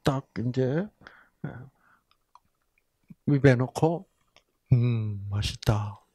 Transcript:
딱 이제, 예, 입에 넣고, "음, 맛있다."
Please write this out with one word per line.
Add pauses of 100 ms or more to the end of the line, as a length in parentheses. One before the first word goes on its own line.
딱 (120)
이제, (600)
예, (1800)
입에
넣고, (680)
"음,
맛있다." (140)